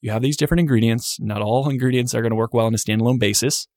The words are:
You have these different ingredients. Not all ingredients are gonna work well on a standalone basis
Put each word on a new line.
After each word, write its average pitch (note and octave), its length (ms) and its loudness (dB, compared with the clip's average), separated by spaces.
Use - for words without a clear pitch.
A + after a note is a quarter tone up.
You A2 80 -4
have A2 100 -2
these C#3 160 0
different E3+ 240 0
ingredients. A#2 600 2
Not G#2 200 -4
all A#2 300 0
ingredients B2+ 440 0
are A2+ 60 0
gonna A2+ 140 0
work A2 180 -2
well A2+ 140 2
on A2+ 80 0
a A2 40 0
standalone A2+ 400 0
basis G#2+ 480 0